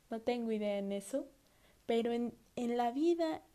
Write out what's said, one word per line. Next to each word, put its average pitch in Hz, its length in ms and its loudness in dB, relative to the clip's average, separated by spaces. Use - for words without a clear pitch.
no 226 100 -6
tengo 233 300 -2
idea 208 280 0
en 196 120 -4
eso, 202 380 -4
pero 233 260 2
en, 240 220 -2
en 240 200 0
la 240 140 2
vida 320 520 2